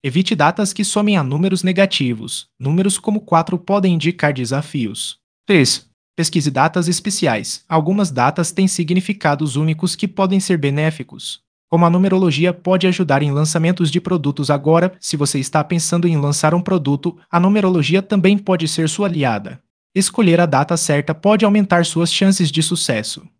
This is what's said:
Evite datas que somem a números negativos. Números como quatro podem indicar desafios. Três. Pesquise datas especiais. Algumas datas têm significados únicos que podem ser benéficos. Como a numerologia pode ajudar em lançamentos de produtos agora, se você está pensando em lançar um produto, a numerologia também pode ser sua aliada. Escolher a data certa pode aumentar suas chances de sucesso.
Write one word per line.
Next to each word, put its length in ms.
Evite 300
datas 400
que 100
somem 320
a 60
números 400
negativos. 840
Números 380
como 240
quatro 380
podem 340
indicar 400
desafios. 880
Três. 400
Pesquise 340
datas 380
especiais. 840
Algumas 400
datas 420
têm 160
significados 880
únicos 400
que 120
podem 320
ser 180
benéficos. 840
Como 160
a 40
numerologia 600
pode 360
ajudar 340
em 80
lançamentos 640
de 100
produtos 480
agora, 500
se 160
você 220
está 260
pensando 440
em 100
lançar 380
um 60
produto, 540
a 100
numerologia 640
também 380
pode 280
ser 220
sua 160
aliada. 560
Escolher 460
a 60
data 320
certa 360
pode 300
aumentar 420
suas 280
chances 360
de 140
sucesso. 640